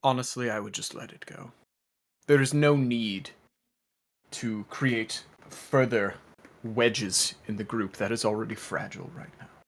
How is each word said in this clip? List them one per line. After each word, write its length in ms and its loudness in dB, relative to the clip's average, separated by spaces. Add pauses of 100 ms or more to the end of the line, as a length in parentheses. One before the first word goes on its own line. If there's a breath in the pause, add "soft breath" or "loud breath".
Honestly, 480 0
I 100 -2
would 140 -8
just 220 -8
let 160 -12
it 140 -20
go. 260 -16 (760)
There 140 8
is 120 2
no 220 6
need 560 0 (1000)
to 380 -4
create 540 -2 (260)
further 680 2 (480)
wedges 720 2 (120)
in 100 -4
the 60 -6
group 340 -4
that 140 -2
is 140 -2
already 300 0
fragile 600 -8
right 140 -16 (100)
now. 80 -18 (200)